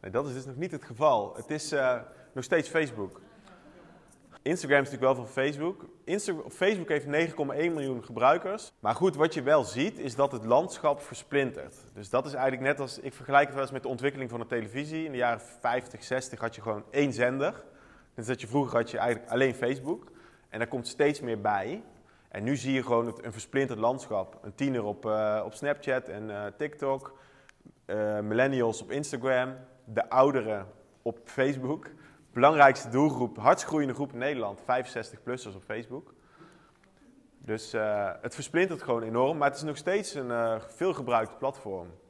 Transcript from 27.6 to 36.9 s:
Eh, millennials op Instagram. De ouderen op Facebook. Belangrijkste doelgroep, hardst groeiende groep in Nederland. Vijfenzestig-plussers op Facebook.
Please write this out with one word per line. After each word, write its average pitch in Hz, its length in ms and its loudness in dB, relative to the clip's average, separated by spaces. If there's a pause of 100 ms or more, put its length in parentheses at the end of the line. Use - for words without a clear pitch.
Eh, 107 340 -2
millennials 117 640 0
op 101 100 -12
Instagram. 131 640 -2 (300)
De 110 240 -4
ouderen 117 580 2 (340)
op 117 220 -6
Facebook. 135 640 -2 (460)
Belangrijkste 139 560 8
doelgroep, 127 480 2
hardst 113 280 4
groeiende 147 280 -2
groep 131 180 -6
in 120 60 -12
Nederland. 120 480 -4
Vijfenzestig-plussers 123 880 -6
op 95 80 -16
Facebook. 113 500 -12 (1200)